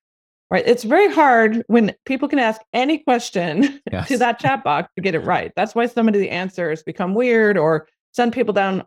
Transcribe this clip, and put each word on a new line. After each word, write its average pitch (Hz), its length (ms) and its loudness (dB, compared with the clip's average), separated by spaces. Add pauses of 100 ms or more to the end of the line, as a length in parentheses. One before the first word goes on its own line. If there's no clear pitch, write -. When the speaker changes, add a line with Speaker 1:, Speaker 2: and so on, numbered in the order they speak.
(500)
Speaker 1:
right? 190 140 0
It's 240 180 2
very 320 280 4
hard 233 560 4
when 220 260 2 (120)
people 269 220 -4
can 294 120 -2
ask 220 220 -2 (100)
any 285 280 0
question 226 840 -2
<laughs> - 60 -10
Speaker 2:
Yes. - 180 -6
Speaker 1:
to 262 100 0
that 233 200 0
chat 269 240 -2
box 151 320 -2
to 185 60 -10
get 180 140 -2
it - 100 -4
right. 147 300 -2
That's 214 180 -4
why 233 140 0
some 233 200 0
of 214 60 2
the 202 160 0
answers 175 540 -6
become 180 320 -6
weird 226 420 2
or 156 300 0 (260)
send 240 180 0
people 226 220 -2
down 196 340 -2